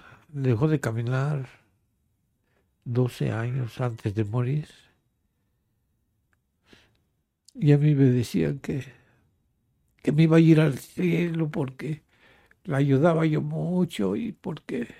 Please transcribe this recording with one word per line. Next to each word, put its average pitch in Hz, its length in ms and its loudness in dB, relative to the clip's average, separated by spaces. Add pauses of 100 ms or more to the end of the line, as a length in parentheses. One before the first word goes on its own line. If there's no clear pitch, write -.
(280)
dejó 135 400 0
de 151 120 0
caminar 127 680 -4 (1400)
doce 127 460 -2
años 120 500 -6
antes 113 340 -6
de 110 100 0
morir. 123 440 -4 (2750)
Y 170 180 4
a 143 60 6
mí 151 160 4
me 135 100 4
decían 139 540 0
que, 147 260 -6 (1160)
que - 100 -2
me 156 120 4
iba 160 120 6
a 165 40 8
ir 160 200 8
al 143 180 0
cielo 165 720 -2
porque 151 520 -8 (600)
la 139 140 -2
ayudaba 156 480 2
yo 151 160 0
mucho 175 760 -2
y 226 160 -6
porque 135 560 -10 (120)